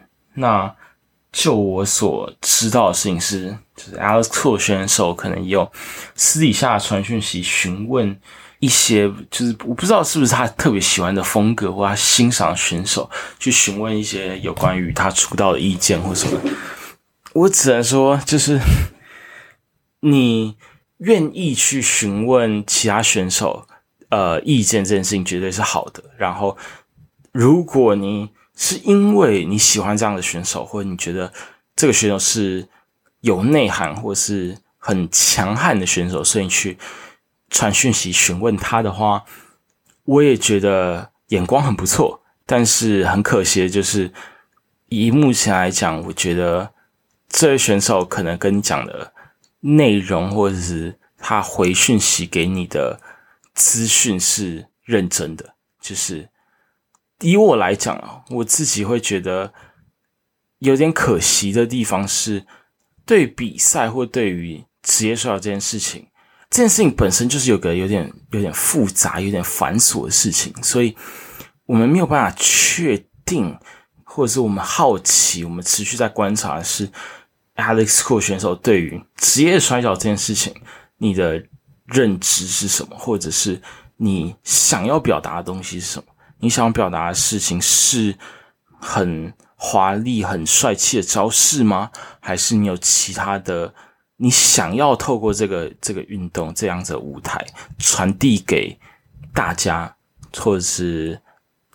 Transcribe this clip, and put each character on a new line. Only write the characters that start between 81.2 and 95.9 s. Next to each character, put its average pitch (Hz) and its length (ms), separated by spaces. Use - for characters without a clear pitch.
认 117 340
知 - 280
是 92 200
什 - 180
么， - 120
或 110 200
者 82 140
是 92 300
你 95 480
想 - 420
要 143 140
表 107 220
达 80 160
的 87 60
东 92 200
西 90 160
是 87 60
什 - 140
么？ - 60
你 120 100
想 120 160
要 117 40
表 110 200
达 85 180
的 87 60
事 101 260
情 87 220
是 110 520
很 85 560
华 95 380
丽、 110 320
很 87 200
帅 107 300
气 - 220
的 95 60
招 104 260
式 139 340
吗？ 104 260
还 95 160
是 - 180
你 104 140
有 92 80
其 - 380
他 98 260
的， 87 340
你 123 120
想 98 460
要 143 180
透 120 240
过 104 160
这 104 140
个， 87 320
这 - 140